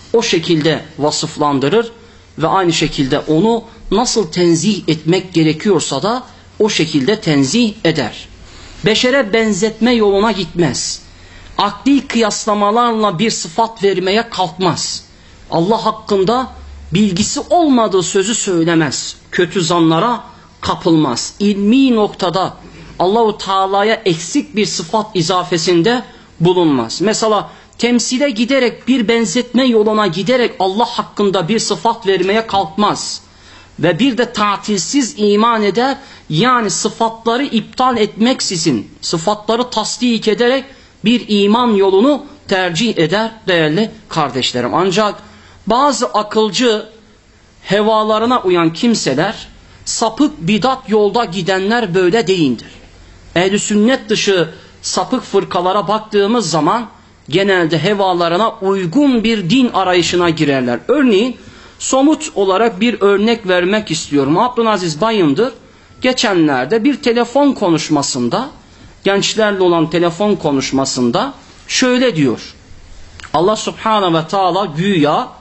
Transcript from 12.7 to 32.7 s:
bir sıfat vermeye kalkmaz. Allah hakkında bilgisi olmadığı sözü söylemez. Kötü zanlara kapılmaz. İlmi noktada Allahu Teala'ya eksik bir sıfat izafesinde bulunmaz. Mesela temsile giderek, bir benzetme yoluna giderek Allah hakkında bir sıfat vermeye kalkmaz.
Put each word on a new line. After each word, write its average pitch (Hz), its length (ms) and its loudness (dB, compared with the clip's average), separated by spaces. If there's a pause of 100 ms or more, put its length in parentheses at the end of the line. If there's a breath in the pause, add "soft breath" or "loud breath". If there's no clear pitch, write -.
bir 220 120 0
sıfat 226 540 -4
vermeye 190 440 0
kalkmaz. 180 760 -4 (460 soft breath)
Allah 180 340 0
hakkında 214 640 0 (460 loud breath)
bilgisi 202 480 0 (100)
olmadığı 247 520 4
sözü 196 320 -2
söylemez. 165 840 0 (140)
Kötü 180 320 0
zanlara 170 600 2 (360 loud breath)
kapılmaz. 160 800 0
İlmi 208 580 2
noktada 185 580 -2 (440 loud breath)
Allahu 214 400 2
Teala'ya 196 560 0 (100)
eksik 190 520 -2
bir 208 100 2
sıfat 202 480 -4
izafesinde 180 880 0 (380 loud breath)
bulunmaz. 160 600 2
Mesela 202 500 0 (280 loud breath)
temsile 247 520 0
giderek, 240 580 0
bir 240 200 2
benzetme 233 560 0
yoluna 214 420 2
giderek 202 520 0
Allah 190 260 0
hakkında 196 640 -2
bir 220 100 0
sıfat 220 480 -2
vermeye 196 400 0
kalkmaz. 196 760 -2 (580 loud breath)